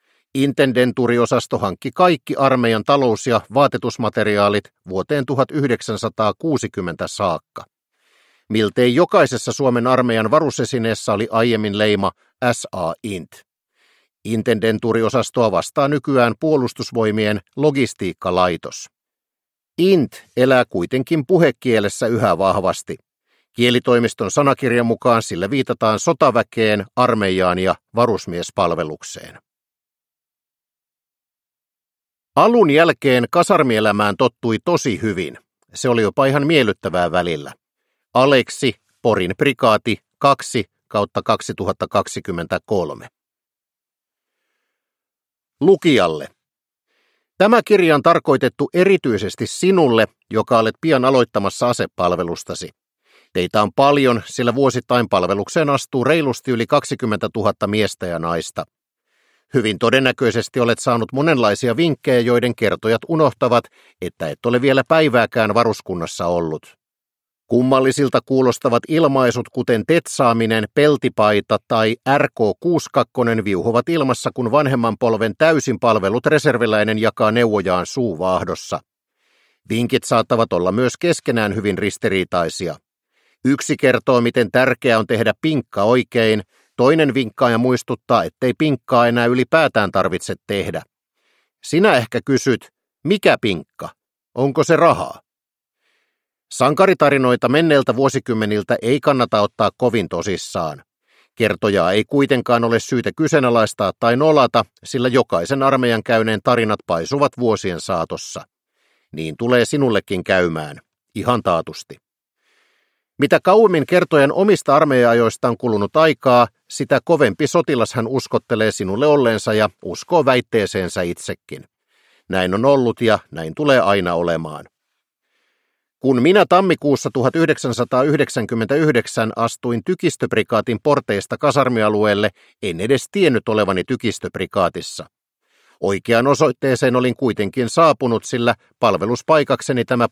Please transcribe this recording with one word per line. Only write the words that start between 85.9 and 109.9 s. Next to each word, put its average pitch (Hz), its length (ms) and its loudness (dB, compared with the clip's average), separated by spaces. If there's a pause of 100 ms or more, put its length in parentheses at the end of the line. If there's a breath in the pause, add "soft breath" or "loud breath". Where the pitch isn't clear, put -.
toinen 143 380 2
vinkkaa 123 360 0
ja 113 80 2
muistuttaa, 120 640 0
ettei 123 340 -4
pinkkaa 127 500 2
enää 120 180 2
ylipäätään 123 640 0
tarvitse 92 420 -4 (120)
tehdä. 87 360 -6 (840)
Sinä 180 320 2
ehkä 117 280 -2
kysyt, 131 460 -2 (340)
mikä 180 360 2
pinkka? 80 480 -6 (460)
Onko 135 300 0
se 165 120 2
rahaa? 131 440 2 (1300)
Sankaritarinoita 139 960 2
menneiltä 143 480 2
vuosikymmeniltä 113 840 -2
ei 123 180 0
kannata 123 400 0
ottaa 104 360 0
kovin 110 320 -2
tosissaan. 85 760 -8 (500)
Kertojaa 98 580 0
ei 107 120 0
kuitenkaan 123 600 0
ole 117 160 0
syytä 117 360 -4
kyseenalaistaa 120 840 0
tai 117 160 2
nolata, 135 480 2 (200)
sillä 127 240 -2
jokaisen 123 540 0
armeijan 127 400 0
käyneen 110 420 0
tarinat 113 420 0
paisuvat 92 520 -2
vuosien 104 420 -2
saatossa. - 640 -8 (680)
Niin 78 240 -8
tulee 120 280 2
sinullekin 110 600 -2